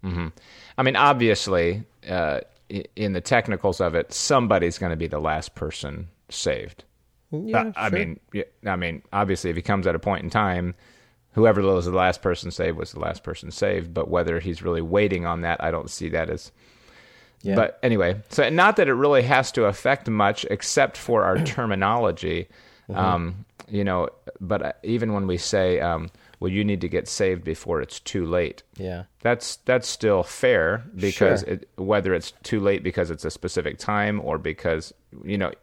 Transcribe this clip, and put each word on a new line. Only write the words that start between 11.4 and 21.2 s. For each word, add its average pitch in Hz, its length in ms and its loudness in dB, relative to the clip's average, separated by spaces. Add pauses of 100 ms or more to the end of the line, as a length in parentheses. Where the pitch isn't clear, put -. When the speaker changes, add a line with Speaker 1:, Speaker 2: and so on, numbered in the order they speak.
Speaker 1:
was 95 220 4
the 90 80 -2
last 92 300 2
person 87 280 -2
saved 87 280 -2
was - 140 -8
the 78 80 -14
last 78 220 -4
person - 280 -10
saved. 87 440 -2
But 82 140 -2
whether 82 320 0
he's 85 220 -6
really 85 200 0
waiting 92 440 2
on 85 160 -4
that, 85 200 -2
I 82 80 0
don't 82 200 -4
see - 180 -8
that 80 220 -2
as 78 200 -8 (920)
Speaker 2:
Yeah. 196 120 0
Speaker 1:
But - 280 2
anyway, 104 380 2 (100)
so 139 200 2
not 185 260 4
that 180 120 4
it 135 60 4
really 135 280 4
has 131 300 2
to 120 140 4
affect 123 440 0
much 104 400 2
except - 460 0
for 113 280 2